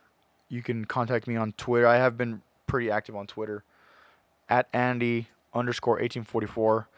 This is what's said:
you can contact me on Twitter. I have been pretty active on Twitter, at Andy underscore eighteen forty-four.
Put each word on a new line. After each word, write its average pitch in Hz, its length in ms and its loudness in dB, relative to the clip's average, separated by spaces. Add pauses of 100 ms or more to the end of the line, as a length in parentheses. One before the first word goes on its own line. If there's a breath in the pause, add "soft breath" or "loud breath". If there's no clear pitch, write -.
(480 soft breath)
you 120 140 -8
can 117 220 -4
contact 120 420 -2
me 120 100 -4
on 110 160 -2
Twitter. 120 340 2
I 120 100 8
have 123 200 2
been 117 260 -6 (240)
pretty 117 240 -2
active 104 260 -4
on 101 100 -10
Twitter, 107 380 -8 (840 soft breath)
at 123 240 2
Andy 120 560 0 (240)
underscore 120 480 0
eighteen 120 240 -4
forty-four. 110 720 0